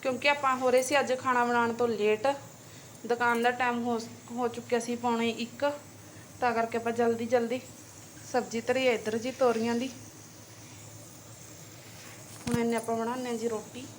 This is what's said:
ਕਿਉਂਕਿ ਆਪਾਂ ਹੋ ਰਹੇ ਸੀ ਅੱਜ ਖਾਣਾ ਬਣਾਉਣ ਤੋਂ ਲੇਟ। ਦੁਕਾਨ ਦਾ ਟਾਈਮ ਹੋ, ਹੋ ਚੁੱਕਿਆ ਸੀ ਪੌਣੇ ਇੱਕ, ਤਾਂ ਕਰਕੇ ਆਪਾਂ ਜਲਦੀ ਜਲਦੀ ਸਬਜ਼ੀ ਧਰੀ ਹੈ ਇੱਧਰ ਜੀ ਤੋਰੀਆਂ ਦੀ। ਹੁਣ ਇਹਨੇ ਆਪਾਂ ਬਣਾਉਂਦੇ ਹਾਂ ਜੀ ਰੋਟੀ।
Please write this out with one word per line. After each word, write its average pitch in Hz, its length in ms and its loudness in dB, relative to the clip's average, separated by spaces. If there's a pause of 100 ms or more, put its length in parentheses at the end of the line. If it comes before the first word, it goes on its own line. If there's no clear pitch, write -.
ਕਿਉਂਕਿ 254 200 2
ਆਪਾਂ 285 280 4
ਹੋ 254 140 2
ਰਹੇ 254 120 8
ਸੀ 277 160 4
ਅੱਜ 254 200 2
ਖਾਣਾ 254 260 4
ਬਣਾਉਣ 240 280 4
ਤੋਂ 240 160 2
ਲੇਟ। 214 380 2 (800)
ਦੁਕਾਨ 233 360 4
ਦਾ 240 80 6
ਟਾਈਮ 240 340 2
ਹੋ, 240 140 2 (320)
ਹੋ 240 180 0
ਚੁੱਕਿਆ 240 320 0
ਸੀ 240 160 -2
ਪੌਣੇ 233 340 2
ਇੱਕ, 226 340 -4 (760)
ਤਾਂ 247 120 2
ਕਰਕੇ 226 260 0
ਆਪਾਂ 233 140 -2
ਜਲਦੀ 233 340 2
ਜਲਦੀ 240 340 2 (720)
ਸਬਜ਼ੀ 233 280 0
ਧਰੀ 254 260 2
ਹੈ 247 60 6
ਇੱਧਰ 214 260 0
ਜੀ 240 140 -2
ਤੋਰੀਆਂ 233 420 4
ਦੀ। 247 140 -2 (2500)
ਹੁਣ 240 120 2
ਇਹਨੇ 233 180 2
ਆਪਾਂ 226 200 0
ਬਣਾਉਂਦੇ 240 320 -2
ਹਾਂ 233 80 -2
ਜੀ 226 120 -2
ਰੋਟੀ। 226 360 -6 (140)